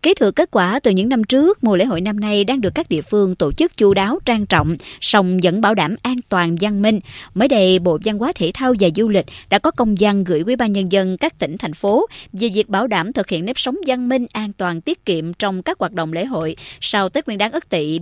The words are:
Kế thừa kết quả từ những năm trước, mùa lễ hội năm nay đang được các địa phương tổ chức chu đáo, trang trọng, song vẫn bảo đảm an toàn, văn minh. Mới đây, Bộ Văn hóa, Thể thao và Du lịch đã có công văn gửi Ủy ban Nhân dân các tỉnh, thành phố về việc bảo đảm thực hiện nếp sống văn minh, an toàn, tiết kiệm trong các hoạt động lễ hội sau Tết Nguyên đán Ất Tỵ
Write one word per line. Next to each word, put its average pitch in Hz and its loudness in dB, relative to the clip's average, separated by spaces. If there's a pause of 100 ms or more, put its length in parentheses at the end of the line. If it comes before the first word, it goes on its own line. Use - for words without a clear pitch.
Kế 349 2
thừa 208 2
kết - 0
quả 202 2
từ 233 4
những 196 2
năm 240 2
trước, 294 2
mùa 208 4
lễ 180 4
hội 190 -2
năm 208 -4
nay 208 0
đang 262 0
được 185 -2
các 320 -4
địa 156 -2
phương 196 0
tổ 147 0
chức - 0
chu 196 6
đáo, 202 0
trang 220 0
trọng, 160 2 (240)
song 185 2
vẫn 180 2
bảo 226 4
đảm 180 0
an 247 -2 (120)
toàn, 170 0
văn 202 -2
minh. 214 2 (340)
Mới 220 2
đây, 190 4
Bộ 170 2
Văn 214 -2
hóa, 262 -2
Thể 175 -2
thao 254 2
và 185 6
Du 220 2
lịch 202 2 (240)
đã 196 4
có 302 2
công 220 0
văn 202 2
gửi 175 0
Ủy 226 0
ban 233 0
Nhân 190 -2
dân 190 2
các - -4
tỉnh, 175 -4
thành 156 -8
phố 226 2 (260)
về 214 -2
việc 208 0
bảo 202 0
đảm 202 -2
thực 202 -4
hiện 170 -4
nếp 240 -6
sống 254 -4 (100)
văn 247 -2
minh, 247 0
an 208 -6
toàn, 175 -4
tiết - -6
kiệm 170 -2
trong 190 -4
các 370 -6
hoạt 180 -4
động 165 -6
lễ 165 -4
hội 165 -6 (240)
sau 196 -2
Tết 311 -4
Nguyên 214 -8
đán 220 -2
Ất 320 -6
Tỵ 160 -2